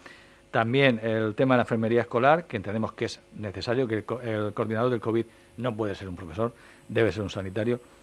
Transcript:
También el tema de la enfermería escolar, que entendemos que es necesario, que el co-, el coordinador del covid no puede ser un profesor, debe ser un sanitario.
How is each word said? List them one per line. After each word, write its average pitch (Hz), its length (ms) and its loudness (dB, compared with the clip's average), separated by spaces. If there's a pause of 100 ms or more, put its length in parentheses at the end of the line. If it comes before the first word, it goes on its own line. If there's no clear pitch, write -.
(500)
También 123 500 4
el 110 340 0
tema 131 200 4
de 120 40 6
la 113 40 4
enfermería 113 380 2
escolar, 143 460 2
que 120 100 -8
entendemos 104 340 -4
que - 140 -6
es - 160 -8 (160)
necesario, 107 500 -2
que 110 80 -2
el 104 80 -2
co-, 120 160 -6
el 107 340 -4
coordinador 113 380 0
del 117 80 0
covid 113 260 0 (300)
no 120 180 -4
puede 107 220 -2
ser 95 140 -10
un 87 80 -8
profesor, 92 360 -4 (360)
debe 110 240 2
ser 101 100 -4
un 90 60 -4
sanitario. 107 500 -4 (240)